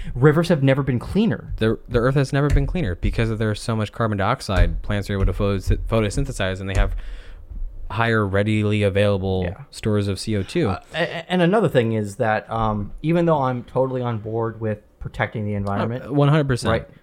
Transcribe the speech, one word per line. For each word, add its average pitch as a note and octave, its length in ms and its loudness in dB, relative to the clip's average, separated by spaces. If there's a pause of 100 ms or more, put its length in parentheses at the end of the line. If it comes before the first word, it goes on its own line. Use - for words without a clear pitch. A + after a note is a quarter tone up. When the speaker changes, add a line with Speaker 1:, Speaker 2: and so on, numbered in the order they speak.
(140)
Speaker 1:
Rivers D3+ 340 6
have D#3+ 140 2
never C3+ 200 4
been C3 160 0
cleaner. - 600 -2
Speaker 2:
The, A2 280 2
the A#2+ 120 0
Earth B2+ 160 2
has C#3 180 2
never C#3+ 160 2
been C#3 180 4
cleaner C3+ 280 -2
because A2 340 0 (100)
there's G#2+ 220 0
so A2+ 160 -2
much G#2+ 160 -2
carbon G#2+ 240 0
dioxide. F#2 640 0
Plants G#2 300 -4
are - 20 0
able G2 140 2
to F#2+ 80 2
photos-, G2+ 340 0
photosynthesize, G#2+ 920 0
and F#2+ 80 -6
they F#2+ 100 -4
have G2+ 160 2 (960)
higher A2+ 360 2
readily G#2 560 2
available F#2+ 600 2
Speaker 1:
Yeah. F2+ 260 -8
Speaker 2:
stores G#2 380 -2
of F#2+ 100 -4
C A2 180 -4
O G2 60 0
two. C3+ 280 0
Speaker 1:
Uh, - 100 -4 (140)
a-, - 80 -6
a-, E3 280 -6
and F3+ 120 2
another F#3 260 4
thing A2+ 240 0
is G#2 240 -4
that, A2 340 -2
um, A2 420 -2 (100)
even E3+ 240 2
though D#3 160 2
I'm B2+ 220 -2
totally B2+ 380 -2
on A#2+ 160 -2
board A2 420 -4
with G#2+ 180 -2 (200)
protecting A2 460 -6
the G#2 100 -4
environment, G2+ 520 -4
Speaker 2:
Uh, A2 80 -8
one C#3+ 140 4
hundred D3 200 4
percent. A#2 240 0
Speaker 1:
right? A2+ 160 -2 (140)